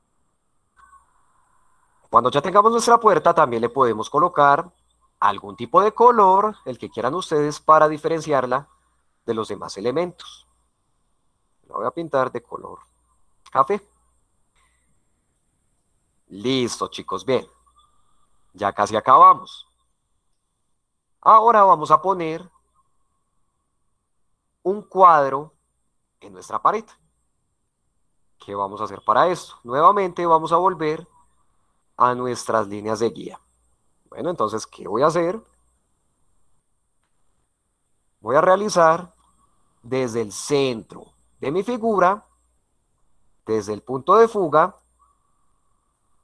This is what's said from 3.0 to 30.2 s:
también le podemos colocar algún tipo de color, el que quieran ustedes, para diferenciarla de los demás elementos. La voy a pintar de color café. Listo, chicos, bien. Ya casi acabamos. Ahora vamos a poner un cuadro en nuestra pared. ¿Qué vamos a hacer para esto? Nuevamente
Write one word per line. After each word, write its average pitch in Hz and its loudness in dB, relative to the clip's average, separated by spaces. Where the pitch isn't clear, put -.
también 123 0
le 117 -2
podemos 117 -2
colocar 151 0
algún 101 -6
tipo 160 0
de 214 0
color, 208 4
el 123 -12
que 104 -12
quieran 120 -6
ustedes, 151 -4
para 156 4
diferenciarla 147 -4
de 117 -4
los 107 -6
demás 95 -12
elementos. 139 -8
La - -20
voy 107 -8
a 127 -4
pintar 139 -4
de 120 -10
color 92 -18
café. 190 -2
Listo, 113 -6
chicos, 95 -12
bien. 120 -2
Ya 98 -6
casi 104 -2
acabamos. 139 4
Ahora 220 6
vamos 156 4
a 160 6
poner 175 -6
un 202 -4
cuadro 156 2
en 101 -20
nuestra 92 -10
pared. 208 -2
¿Qué - -16
vamos 101 -6
a 107 -6
hacer 95 -14
para 127 2
esto? - -8
Nuevamente 175 0